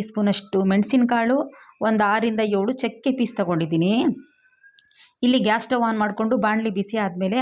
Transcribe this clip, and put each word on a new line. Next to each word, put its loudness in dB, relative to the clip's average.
ಸ್ಪೂನಷ್ಟು -2
ಮೆಣಸಿನಕಾಳು, 2
ಒಂದು 2
ಆರಿಂದ 0
ಏಳು 0
ಚಕ್ಕೆ -4
ಪೀಸ್ -2
ತೊಗೊಂಡಿದ್ದೀನಿ. 0
ಇಲ್ಲಿ 4
ಗ್ಯಾಸ್ 0
ಸ್ಟವ್ 0
ಆನ್ -2
ಮಾಡಿಕೊಂಡು -2
ಬಾಣಲಿ 0
ಬಿಸಿ -4
ಆದಮೇಲೆ -2